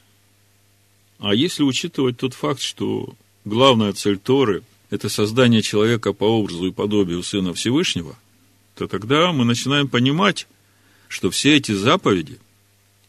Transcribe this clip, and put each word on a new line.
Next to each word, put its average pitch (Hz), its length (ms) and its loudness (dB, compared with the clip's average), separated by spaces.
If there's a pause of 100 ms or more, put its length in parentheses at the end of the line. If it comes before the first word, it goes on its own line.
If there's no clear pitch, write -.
(1200)
А 101 160 0
если 147 300 0
учитывать 131 540 0
тот 131 160 -4
факт, 147 260 -4
что 107 520 -6 (320)
главная 110 500 4
цель 101 220 0
Торы — 113 460 0 (280)
это 104 180 -6
создание 113 520 2
человека 107 520 0
по - 100 -4
образу 98 440 0
и 90 60 -4
подобию 95 520 -2
Сына 92 280 -4
Всевышнего, 92 640 -2 (600)
то 92 100 -6
тогда 143 460 0
мы 131 120 0
начинаем 131 440 0
понимать, 147 580 0 (600)
что - 220 -4
все 147 260 2
эти 123 160 0
заповеди 104 680 0 (720)